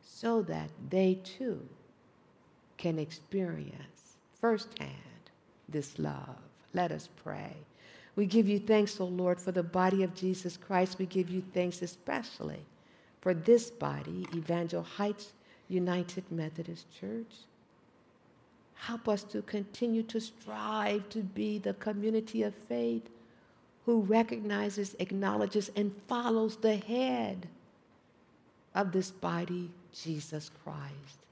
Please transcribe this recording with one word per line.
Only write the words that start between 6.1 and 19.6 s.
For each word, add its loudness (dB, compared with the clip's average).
Let 2
us -8
pray. -8
We 4
give 6
you 4
thanks, 4
O 2
Lord, 2
for -2
the 2
body 4
of 0
Jesus -2
Christ. 2
We 0
give 0
you -2
thanks 0
especially -6
for 2
this 6
body, -4
Evangel -2
Heights -4
United -2
Methodist -6
Church. -8
Help -4
us 4
to -4
continue 0